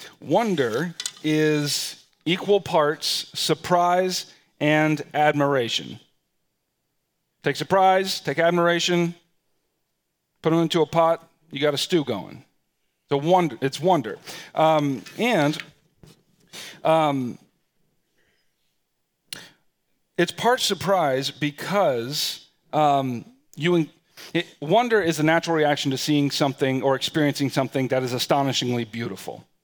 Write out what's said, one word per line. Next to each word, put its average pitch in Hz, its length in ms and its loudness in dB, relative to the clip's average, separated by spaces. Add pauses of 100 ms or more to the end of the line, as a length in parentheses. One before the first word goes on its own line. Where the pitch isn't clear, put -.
(220)
wonder 160 760 0 (280)
is 151 800 -2 (180)
equal 185 380 0
parts - 720 -2
surprise 180 960 0 (340)
and 151 420 2 (100)
admiration. 139 840 0 (1400)
Take 139 120 0
surprise, 190 640 2
take 143 200 -4
admiration, 170 760 2 (1300)
put 160 120 0
'em 165 60 4
into 165 220 2
a - 40 4
pot, 165 420 0 (240)
you 139 80 -10
got 147 140 0
a 139 40 -4
stew 160 260 0
going. 113 420 -8 (640)
So 143 80 0
wonder, 170 440 2
it's 135 180 -4
wonder. 147 400 0 (340)
Um, 151 500 2 (140)
and, 175 400 0 (1300)
um, 143 540 0 (2750)
it's 170 140 0
part 247 280 0
surprise 151 720 -2
because, 147 1160 -4 (260)
um, 139 520 2 (300)
you 175 200 0
en-, 160 160 2 (420)
it, 170 140 -2 (120)
wonder 214 420 2
is 160 180 0
a 151 40 2
natural 165 320 2
reaction 147 360 2
to 131 60 -2
seeing 143 340 0
something 135 520 0
or 135 120 2
experiencing 143 540 -2
something 131 400 -2
that 127 140 0
is 123 100 -4
astonishingly 123 720 0
beautiful. 113 600 -10 (180)